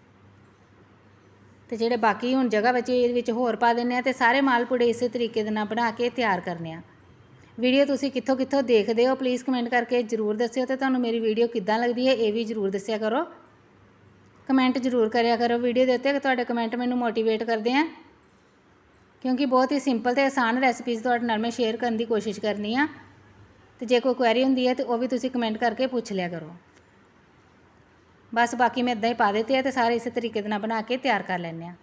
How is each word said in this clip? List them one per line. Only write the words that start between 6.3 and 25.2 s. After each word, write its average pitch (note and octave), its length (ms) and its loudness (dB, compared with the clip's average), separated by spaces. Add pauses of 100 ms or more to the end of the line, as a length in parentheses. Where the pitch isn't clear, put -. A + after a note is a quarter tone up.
ਕਰਨੇ E3 320 -8
ਆ। E3 80 -14 (800)
ਵੀਡੀਓ B3+ 240 4
ਤੁਸੀਂ C#4 260 -2
ਕਿੱਥੋਂ B3+ 260 -2
ਕਿੱਥੋਂ C4 260 0
ਦੇਖਦੇ A3+ 440 4
ਹੋ, C4 80 2
ਪਲੀਜ਼ B3+ 300 -2
ਕੁਮੈਂਟ A#3+ 240 -2
ਕਰਕੇ A#3+ 340 0
ਜ਼ਰੂਰ G#3+ 340 -2
ਦੱਸਿਓ A#3+ 300 -2
ਤੇ C4 100 -4
ਤੁਹਾਨੂੰ C4 240 0
ਮੇਰੀ A#3 200 0
ਵੀਡੀਓ A3+ 260 2
ਕਿੱਦਾਂ A3 320 -2
ਲੱਗਦੀ A#3+ 300 0
ਹੈ, C4+ 40 6
ਇਹ A3 200 0
ਵੀ A3+ 120 -2
ਜ਼ਰੂਰ G#3 260 -2
ਦੱਸਿਆ G3+ 280 -4
ਕਰੋ। A3+ 260 -2 (1200)
ਕੁਮੈਂਟ C4 320 2
ਜ਼ਰੂਰ A#3+ 300 2
ਕਰਿਆ A#3 280 2
ਕਰੋ A#3+ 220 2
ਵੀਡੀਓ B3 280 2
ਦੇ B3+ 80 4
ਉੱਤੇ, C4+ 180 0
ਕਿ C#4+ 60 0
ਤੁਹਾਡੇ B3+ 260 0
ਕੁਮੈਂਟ A#3 320 -4
ਮੈਨੂੰ B3 220 -2
ਮੋਟੀਵੇਟ A3+ 440 0
ਕਰਦੇ A3+ 300 -2
ਆ, D4 120 4 (1400)
ਕਿਉਂਕਿ B3+ 240 0
ਬਹੁਤ C4 260 2
ਹੀ C#4+ 80 2
ਸਿੰਪਲ B3 340 0
ਤੇ C#4 100 4
ਆਸਾਨ B3+ 340 0
ਰੈਸਪੀਜ਼ A#3+ 440 0
ਤੁਹਾਡੇ A#3+ 240 0
ਨਾਲ A3 120 0
ਮੈਂ A#3 120 -2
ਸ਼ੇਅਰ A3+ 260 -2
ਕਰਨ A#3 200 -2
ਦੀ A#3 80 -2
ਕੋਸ਼ਿਸ਼ G#3+ 360 -2
ਕਰਨੀ G#3 340 -4
ਆ। D4 140 0 (920)
ਤੇ B3 60 -8
ਜੇ A#3+ 140 4
ਕੋਈ B3 140 0
ਕੁਐਰੀ B3 300 2
ਹੁੰਦੀ B3+ 240 2
ਹੈ B3+ 60 2
ਤੇ C4+ 80 -4
ਉਹ A#3 160 -2
ਵੀ B3+ 100 -2
ਤੁਸੀਂ B3+ 220 -2